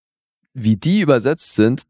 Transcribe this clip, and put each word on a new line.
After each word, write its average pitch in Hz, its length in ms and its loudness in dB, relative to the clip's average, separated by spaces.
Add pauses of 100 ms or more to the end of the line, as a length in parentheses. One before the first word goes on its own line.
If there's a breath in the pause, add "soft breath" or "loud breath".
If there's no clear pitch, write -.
(540)
wie 110 220 0
die 180 240 0
übersetzt 143 560 0
sind, 113 340 2